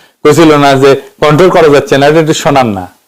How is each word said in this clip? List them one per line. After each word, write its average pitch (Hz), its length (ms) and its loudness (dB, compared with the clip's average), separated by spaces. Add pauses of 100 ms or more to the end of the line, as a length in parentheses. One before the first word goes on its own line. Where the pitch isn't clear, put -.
(240)
কইছিল 151 340 2
না 139 180 0
যে 135 200 2 (260)
কন্ট্রোল 151 280 0
করা 165 200 2
যাচ্ছে 139 280 0
না, 139 100 0
এটা 151 120 0
একটু 156 140 -2
শোনান 135 340 -2
না। 95 300 -10 (100)